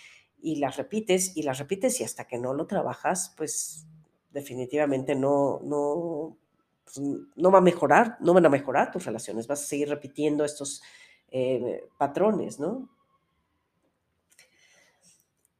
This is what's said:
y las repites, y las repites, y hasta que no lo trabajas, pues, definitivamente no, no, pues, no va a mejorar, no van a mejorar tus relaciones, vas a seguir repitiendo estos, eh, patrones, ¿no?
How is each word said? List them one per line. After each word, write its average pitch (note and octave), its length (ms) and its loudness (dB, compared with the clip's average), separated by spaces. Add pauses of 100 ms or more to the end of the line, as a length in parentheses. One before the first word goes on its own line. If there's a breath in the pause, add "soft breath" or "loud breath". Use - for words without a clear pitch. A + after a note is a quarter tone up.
(400 loud breath)
y D#3+ 160 -6
las C3+ 200 -4
repites, F#3 600 -2
y D3+ 60 -6
las C3 160 -2
repites, G3 420 -2
y A2+ 40 -4
hasta - 220 -12
que A#2+ 120 -6
no B2+ 160 -4
lo D#3 120 -4
trabajas, D#3+ 720 -4
pues, - 500 -8 (440)
definitivamente C#3 840 -2
no, C#3 500 2
no, D3 760 -4 (460)
pues, - 160 -16 (360)
no F3+ 140 6
va F#3+ 80 10
a F#3 40 10
mejorar, F3 580 4
no E3+ 120 4
van F3+ 140 8
a - 20 10
mejorar C#3 420 2
tus F3+ 140 -8
relaciones, A2 420 -8
vas C#3+ 160 -4
a - 40 -10
seguir D3 220 -4
repitiendo D3 560 -2
estos, C#3+ 380 -8 (480 loud breath)
eh, B2 540 -2 (140)
patrones, D#3+ 600 0
¿no? G#3+ 300 -6 (2750 soft breath)